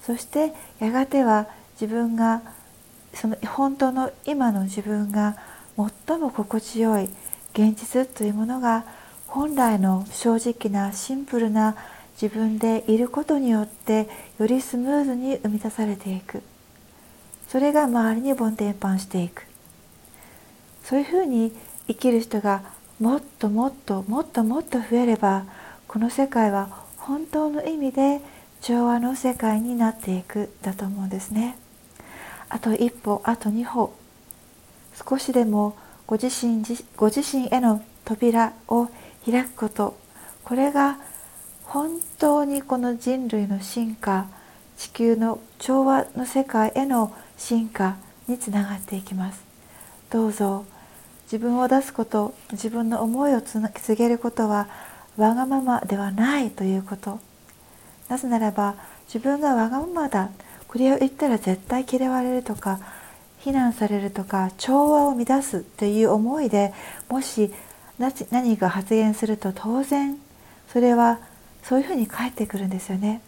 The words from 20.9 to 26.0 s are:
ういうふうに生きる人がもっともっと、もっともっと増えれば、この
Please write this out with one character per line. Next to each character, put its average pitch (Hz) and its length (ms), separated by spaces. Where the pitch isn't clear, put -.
う 277 40
い - 20
う 277 40
ふ 320 140
う 381 60
に 226 260
生 220 80
き 254 160
る 233 80
人 226 200
が 202 220
も 233 180
っ 285 60
と 214 100
も 226 200
っ 269 40
と、 196 180
も 214 180
っ 320 80
と 233 140
も 233 160
っ 320 40
と 262 140
増 233 200
え 247 100
れ 226 80
ば、 196 300
こ - 100
の 226 140